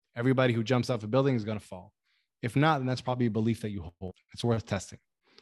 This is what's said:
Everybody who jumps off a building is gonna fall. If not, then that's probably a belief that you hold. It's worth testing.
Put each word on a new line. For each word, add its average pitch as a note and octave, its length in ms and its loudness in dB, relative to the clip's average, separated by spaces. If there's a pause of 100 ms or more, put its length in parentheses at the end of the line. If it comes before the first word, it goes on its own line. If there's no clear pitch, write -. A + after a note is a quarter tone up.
(140)
Everybody B2+ 380 4
who A2+ 100 0
jumps B2 280 2
off A#2 120 -2
a G#2+ 60 -6
building C3 260 4
is A2 100 0
gonna G#2+ 140 -4
fall. F#2+ 340 -18 (500)
If B2 120 -4
not, D3+ 240 4
then C3 80 -4
that's B2+ 140 -2
probably B2 260 0
a A#2 40 2
belief A2 320 0
that A2 80 -6
you F#2 280 -10
hold. F2+ 160 -12 (200)
It's - 100 -8
worth A#2 220 0
testing. - 320 -6 (440)